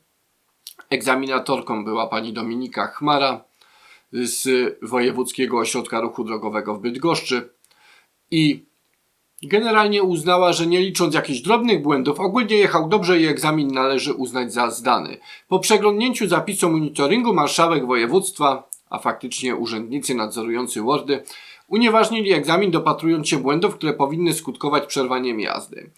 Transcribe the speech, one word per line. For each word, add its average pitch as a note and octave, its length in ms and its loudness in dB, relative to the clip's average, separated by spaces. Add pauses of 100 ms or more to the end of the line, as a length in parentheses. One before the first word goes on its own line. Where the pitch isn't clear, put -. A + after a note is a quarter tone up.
(880)
Egzaminatorką B2+ 960 -2
była A2 220 -4
pani A2 260 -6
Dominika A2+ 540 -6
Chmara C#3 560 -2 (680)
z A#2+ 340 -4 (340)
Wojewódzkiego B2 760 -2
Ośrodka A#2 440 -2
Ruchu A2+ 220 -6
Drogowego G#2+ 520 -4
w G2+ 40 -10
Bydgoszczy B2 680 -2 (840)
i D#3 340 2 (800)
generalnie G#3 600 2
uznała, F3+ 500 4
że E3 140 0
nie F3 140 4
licząc F3 340 0
jakichś C#3 240 -2
drobnych G#3+ 420 2
błędów, C#3+ 380 0
ogólnie G#3 360 0
jechał E3 340 4
dobrze F3+ 300 4
i D#3+ 60 4
egzamin D#3 460 0
należy C3 420 0
uznać B2 400 -4
za A#2 180 2
zdany. A#2 460 -2 (300)
Po F3+ 120 2
przeglądnięciu G#3 680 2
zapisu F3+ 420 0
monitoringu D#3+ 640 0
marszałek D3+ 540 2
województwa, B2+ 840 0 (200)
a G#2+ 100 -6
faktycznie A#2+ 560 -4
urzędnicy A#2 600 -6
nadzorujący A2+ 680 -4
wardy, C3+ 420 0 (440)
unieważnili A3 640 2
egzamin, E3 380 2
dopatrując D#3 560 0
się D#3+ 100 0
błędów, D3 380 0
które D3+ 180 -2
powinny D#3 400 0
skutkować C#3+ 520 -2
przerwaniem B2+ 540 -2
jazdy. - 580 -8